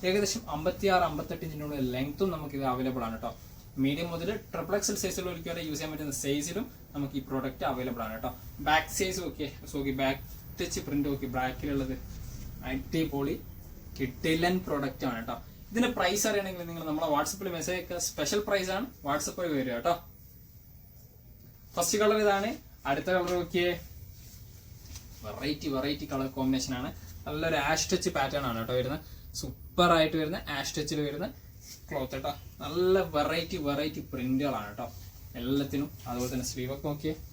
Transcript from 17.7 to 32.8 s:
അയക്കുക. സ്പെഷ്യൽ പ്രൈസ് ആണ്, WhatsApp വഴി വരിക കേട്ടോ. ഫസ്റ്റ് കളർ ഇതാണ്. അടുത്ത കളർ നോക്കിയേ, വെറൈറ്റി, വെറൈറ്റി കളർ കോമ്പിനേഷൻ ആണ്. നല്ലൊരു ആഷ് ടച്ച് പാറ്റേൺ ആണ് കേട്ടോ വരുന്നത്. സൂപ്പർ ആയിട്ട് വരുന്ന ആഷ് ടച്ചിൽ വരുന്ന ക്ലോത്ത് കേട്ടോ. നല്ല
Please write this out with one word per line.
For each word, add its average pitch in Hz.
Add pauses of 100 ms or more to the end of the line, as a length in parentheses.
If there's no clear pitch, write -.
അയക്കുക. 175 (120)
സ്പെഷ്യൽ 202
പ്രൈസ് 190
ആണ്, 247 (220)
WhatsApp -
വഴി 170
വരിക 127
കേട്ടോ. 170 (1800)
ഫസ്റ്റ് 202
കളർ 214
ഇതാണ്. 202 (400)
അടുത്ത 151
കളർ 180
നോക്കിയേ, 175 (1500)
വെറൈറ്റി, 143
വെറൈറ്റി 143
കളർ 135
കോമ്പിനേഷൻ 131
ആണ്. 127 (380)
നല്ലൊരു 156 (120)
ആഷ് 160
ടച്ച് 180
പാറ്റേൺ 135
ആണ് 113
കേട്ടോ 117
വരുന്നത്. 123 (400)
സൂപ്പർ -
ആയിട്ട് 160
വരുന്ന 160 (160)
ആഷ് 139
ടച്ചിൽ 151
വരുന്ന 147 (600)
ക്ലോത്ത് 135
കേട്ടോ. 143 (300)
നല്ല 180 (140)